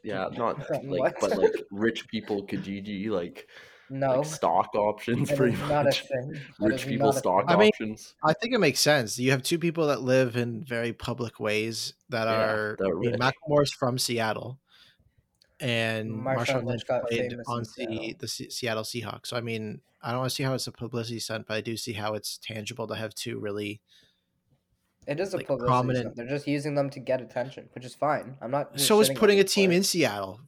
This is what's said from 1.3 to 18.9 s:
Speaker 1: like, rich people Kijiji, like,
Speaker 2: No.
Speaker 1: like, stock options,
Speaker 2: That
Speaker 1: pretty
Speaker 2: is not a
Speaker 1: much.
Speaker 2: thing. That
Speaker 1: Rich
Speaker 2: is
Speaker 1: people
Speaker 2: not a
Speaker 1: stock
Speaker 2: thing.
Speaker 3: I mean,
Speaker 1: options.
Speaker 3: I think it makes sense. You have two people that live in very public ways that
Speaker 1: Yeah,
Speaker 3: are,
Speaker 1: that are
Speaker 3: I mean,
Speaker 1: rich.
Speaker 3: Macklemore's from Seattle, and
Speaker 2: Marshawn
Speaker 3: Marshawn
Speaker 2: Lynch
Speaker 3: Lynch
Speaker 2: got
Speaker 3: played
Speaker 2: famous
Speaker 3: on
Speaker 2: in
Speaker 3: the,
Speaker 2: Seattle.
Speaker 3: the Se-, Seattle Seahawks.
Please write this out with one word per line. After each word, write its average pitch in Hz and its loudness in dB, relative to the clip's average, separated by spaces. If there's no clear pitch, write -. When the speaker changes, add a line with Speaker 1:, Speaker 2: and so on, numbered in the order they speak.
Speaker 1:
like, - 6
rich 110 -2
people 104 -4
Kijiji, 98 -6
like, 87 -4
Speaker 2:
No. 135 0
Speaker 1:
like, 151 0
stock 95 0
options, 113 0
Speaker 2:
That 139 2
Speaker 1:
pretty 120 4
Speaker 2:
is 92 -2
not 147 2
a - 4
Speaker 1:
much. 139 4
Speaker 2:
thing. 135 -6
That 104 2
Speaker 1:
Rich 127 2
Speaker 2:
is - -8
Speaker 1:
people 139 2
Speaker 2:
not 139 4
a - -2
Speaker 1:
stock 95 2
Speaker 2:
thing. 170 6
Speaker 3:
I - 6
mean, 214 10
Speaker 1:
options. 110 -2
Speaker 3:
I 156 6
think 240 -2
it 233 4
makes 202 4
sense. 123 4
You 127 2
have 135 4
two 170 0
people 165 0
that 131 2
live 127 4
in 120 -2
very 117 -2
public 117 -6
ways 110 0
that 113 0
Speaker 1:
Yeah, 110 2
Speaker 3:
are, 107 -2
Speaker 1:
that 95 0
are 85 0
Speaker 3:
I 92 -4
mean, 120 0
Speaker 1:
rich. 123 0
Speaker 3:
Macklemore's 143 2
from 127 0
Seattle, 113 -2
and 113 0
Speaker 2:
Marshawn 127 -2
Speaker 3:
Marshawn 123 2
Speaker 2:
Lynch 120 0
Speaker 3:
Lynch 120 -4
Speaker 2:
got 120 0
Speaker 3:
played 120 0
Speaker 2:
famous 120 -10
Speaker 3:
on 120 -2
Speaker 2:
in 117 -4
Speaker 3:
the, 117 -8
Speaker 2:
Seattle. 113 -6
Speaker 3:
the 117 -8
Se-, - -8
Seattle 110 -2
Seahawks. 110 -8